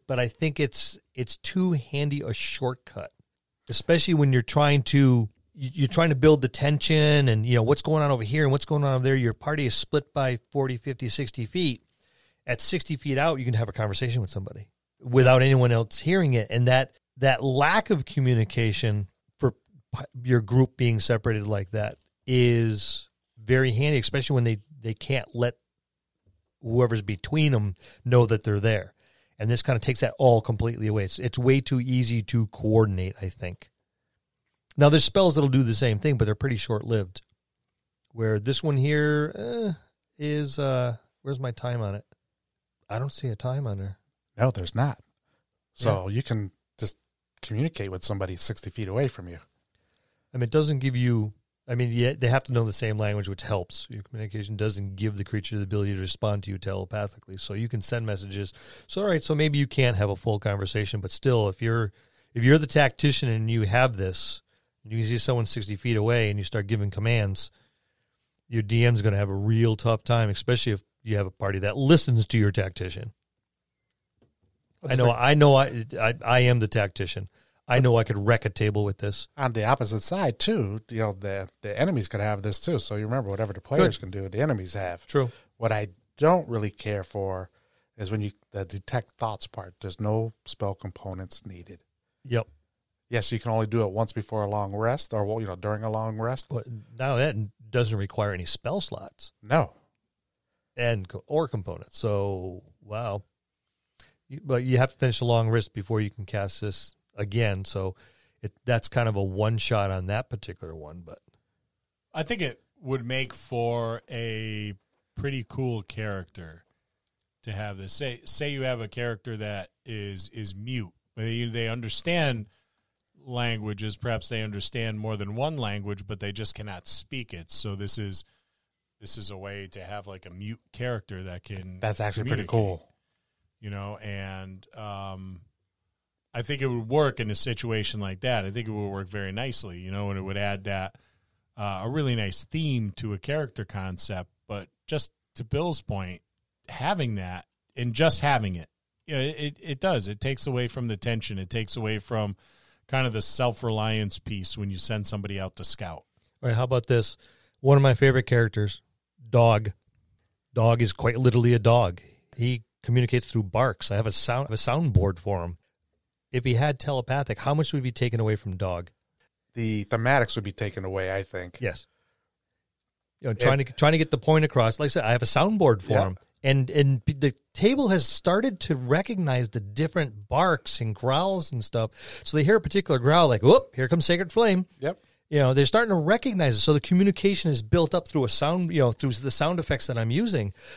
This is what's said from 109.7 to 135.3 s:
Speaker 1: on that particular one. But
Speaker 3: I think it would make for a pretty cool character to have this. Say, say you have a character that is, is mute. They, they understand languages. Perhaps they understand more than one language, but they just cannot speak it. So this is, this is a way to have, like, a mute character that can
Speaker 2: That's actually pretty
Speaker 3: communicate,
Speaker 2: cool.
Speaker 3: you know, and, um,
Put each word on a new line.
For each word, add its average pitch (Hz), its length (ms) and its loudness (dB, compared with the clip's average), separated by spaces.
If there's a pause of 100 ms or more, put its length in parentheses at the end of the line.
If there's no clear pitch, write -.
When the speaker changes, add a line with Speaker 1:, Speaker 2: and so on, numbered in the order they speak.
Speaker 1:
on 92 180 -4
that 104 220 -4
particular 98 460 -12
one. 80 280 -16
But 82 160 -20 (920)
Speaker 3:
I 160 100 -4
think 190 180 -6
it 139 200 -6 (200)
would 131 240 -4
make 131 280 -4
for 117 680 -4 (100)
a 110 640 -8 (420)
pretty 135 320 -6
cool 123 340 -6
character 92 840 -12 (800)
to 110 100 -10
have 101 240 -8
this. 95 160 -10
Say, 127 320 -6
say - 240 -4
you 139 140 -6
have 127 180 -4
a 110 80 -8
character 117 480 -8
that 104 320 -8 (160)
is, 101 480 -10
is 107 200 -10
mute. 110 380 -8 (240)
They, 113 300 -4
they 117 240 -4
understand 120 800 -2 (800)
languages. 110 720 -4
Perhaps 113 320 -6
they 113 140 -6
understand 107 560 -6
more 107 180 -6
than 101 180 -8
one 147 220 -4
language, 101 480 -6
but 101 140 -10
they 101 120 -6
just 107 220 -8
cannot 104 340 -14
speak - 460 -8
it. 85 160 -14
So - 260 -6
this 98 220 -6
is, 101 280 -8 (760)
this 104 160 -10
is 101 140 -10
a 101 60 -14
way 98 340 -12
to 95 120 -18
have, 98 220 -14
like, 95 220 -18
a - 20 -20
mute 101 320 -12 (100)
character 113 520 -8
that 90 200 -14
can 92 360 -14
Speaker 2:
That's 107 200 -4
actually 110 300 -4
pretty 147 160 -2
Speaker 3:
communicate, 104 340 0
Speaker 2:
cool. - 140 -20 (640)
Speaker 3:
you 107 120 -12
know, 101 260 -10
and, 95 680 -12 (100)
um, 98 640 -12 (920)